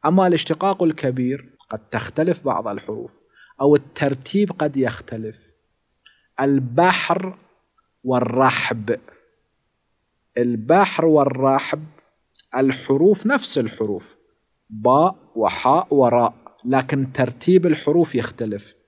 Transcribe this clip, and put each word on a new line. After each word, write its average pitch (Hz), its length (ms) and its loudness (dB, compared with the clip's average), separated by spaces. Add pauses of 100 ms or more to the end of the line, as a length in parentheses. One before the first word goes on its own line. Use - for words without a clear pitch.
أما 185 200 4
الاشتقاق 180 560 0
الكبير 135 720 -4 (140)
قد 110 180 -12
تختلف - 560 -4
بعض 113 240 -2
الحروف 110 520 -10 (400)
أو 143 160 6
الترتيب 143 760 -2
قد 147 240 -4
يختلف. 110 760 -8 (880)
البحر 165 1000 0 (680)
والرحب، 120 960 0 (1400)
البحر 127 680 0
والرحب 135 760 2 (720)
الحروف 139 680 2
نفس 254 320 -2
الحروف، 107 580 -6 (540)
باء 127 460 2 (200)
وحاء 127 580 0
وراء، 120 400 4 (300)
لكن 131 480 -2
ترتيب 165 540 2
الحروف 156 480 0
يختلف. 110 600 -6 (120)